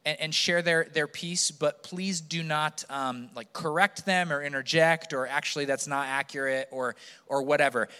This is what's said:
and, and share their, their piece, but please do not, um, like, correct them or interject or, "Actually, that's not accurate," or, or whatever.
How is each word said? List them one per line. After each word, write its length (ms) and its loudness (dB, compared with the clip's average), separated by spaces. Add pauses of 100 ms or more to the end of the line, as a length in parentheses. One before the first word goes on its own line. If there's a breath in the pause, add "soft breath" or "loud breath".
and, 160 -2
and 140 -2
share 260 2
their, 320 2
their 140 2
piece, 440 -4
but 340 -2
please 360 -4
do 220 -6
not, 480 -2
um, 440 -4
like, 200 -12
correct 500 0
them 260 2
or 120 0
interject 720 2
or, 120 0
"Actually, 380 -2
that's 220 0
not 220 -2
accurate," 600 -2
or, 260 -4 (320 loud breath)
or 160 0
whatever. 440 4 (120)